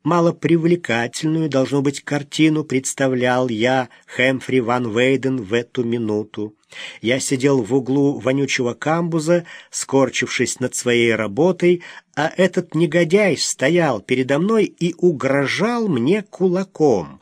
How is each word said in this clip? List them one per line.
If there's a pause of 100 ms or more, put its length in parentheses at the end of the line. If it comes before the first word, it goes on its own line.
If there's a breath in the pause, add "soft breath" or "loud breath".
Малопривлекательную,
должно
быть,
картину
представлял
я (160 soft breath)
Хэмфри
ван
Вейден
в
эту
минуту. (480 loud breath)
Я
сидел
в
углу
вонючего
камбуза, (260 loud breath)
скорчившись
над
своей
работой, (340 loud breath)
а
этот
негодяй
стоял
передо
мной
и
угрожал
мне
кулаком.